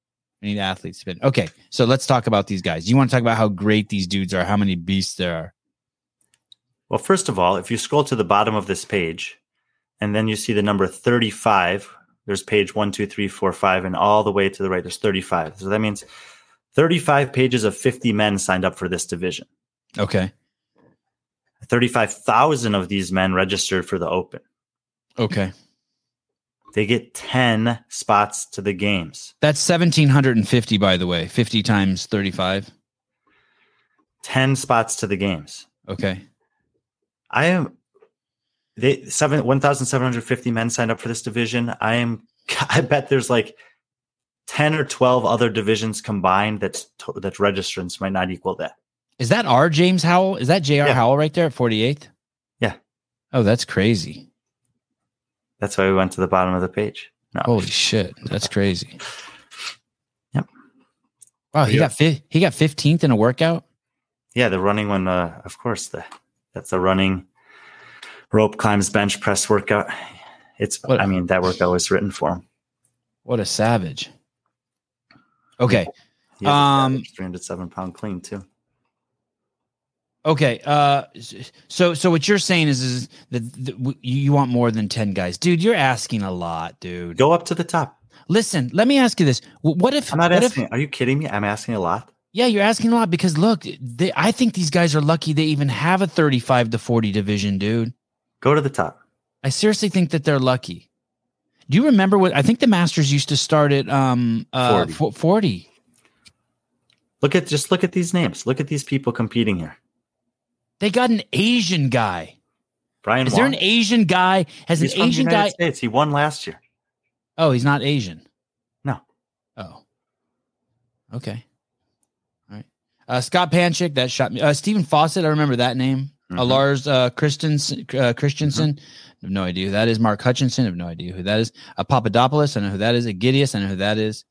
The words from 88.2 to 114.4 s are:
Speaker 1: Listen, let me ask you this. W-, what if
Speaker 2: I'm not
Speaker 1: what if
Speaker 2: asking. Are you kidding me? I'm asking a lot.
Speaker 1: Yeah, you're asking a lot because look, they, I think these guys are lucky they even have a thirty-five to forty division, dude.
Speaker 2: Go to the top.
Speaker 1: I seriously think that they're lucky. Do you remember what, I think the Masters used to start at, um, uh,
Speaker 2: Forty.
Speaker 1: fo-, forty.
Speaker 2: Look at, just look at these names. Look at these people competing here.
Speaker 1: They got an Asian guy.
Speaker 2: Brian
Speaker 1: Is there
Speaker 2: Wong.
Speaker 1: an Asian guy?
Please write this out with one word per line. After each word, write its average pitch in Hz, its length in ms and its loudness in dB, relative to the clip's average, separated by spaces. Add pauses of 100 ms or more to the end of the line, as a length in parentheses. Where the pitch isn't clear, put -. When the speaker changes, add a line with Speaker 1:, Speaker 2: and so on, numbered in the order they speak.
Speaker 1:
Listen, 170 440 0
let 208 160 2
me 277 100 4
ask 254 220 2
you 170 60 4
this. 127 140 2 (220)
W-, 143 140 2
what 226 180 2
if - 180 -4
Speaker 2:
I'm 151 60 0
not 170 140 4
Speaker 1:
what 180 120 6
if 254 80 2
Speaker 2:
asking. 123 180 -2
Are 113 80 -2
you 143 100 -2
kidding 131 300 0
me? 151 100 -6
I'm 104 160 -2
asking 107 300 -4
a 104 60 -2
lot. 90 300 -4 (220)
Speaker 1:
Yeah, 233 140 0
you're 208 160 2
asking 226 300 2
a - 20 2
lot 226 160 2
because 165 280 0
look, 214 260 2 (160)
they, 127 340 -4
I 180 180 2
think 240 220 0
these 170 160 -2
guys 170 240 2
are 156 60 2
lucky 156 320 0
they 151 120 2
even 147 260 0
have 165 320 0
a 196 40 0
thirty-five 127 640 2
to 113 80 -2
forty 113 320 0
division, 101 480 0
dude. 113 360 -2 (460)
Speaker 2:
Go 139 140 4
to 151 60 2
the 139 100 -2
top. 82 300 -4 (420)
Speaker 1:
I 135 60 -2
seriously 208 400 0
think 180 220 0
that 147 140 -2
they're 143 140 2
lucky. 127 520 -2 (800)
Do 131 60 4
you 247 100 4
remember 196 320 4
what, 185 160 2
I 143 80 2
think 226 180 2
the 285 60 2
Masters 170 460 2
used 143 160 0
to 147 80 0
start 147 360 2
at, 139 160 0
um, 123 640 0
uh, 123 260 2
Speaker 2:
Forty. 113 140 -2
Speaker 1:
fo-, 107 180 -2
forty. 160 600 0 (1500)
Speaker 2:
Look 143 140 2
at, 180 120 2
just 147 240 -2
look 185 140 0
at 175 80 0
these 175 220 -2
names. 160 320 -2
Look 131 140 -2
at 143 80 -6
these 143 160 -4
people 135 280 -4
competing 110 460 -2
here. 80 180 -10 (1040)
Speaker 1:
They 208 100 0
got 240 200 2
an 220 120 2 (100)
Asian 185 560 2
guy. 101 480 -2 (640)
Speaker 2:
Brian 127 240 2
Speaker 1:
Is 123 80 0
there 233 100 4
Speaker 2:
Wong. 277 100 0
Speaker 1:
an - 60 -6
Asian 220 440 2
guy? 185 420 2 (200)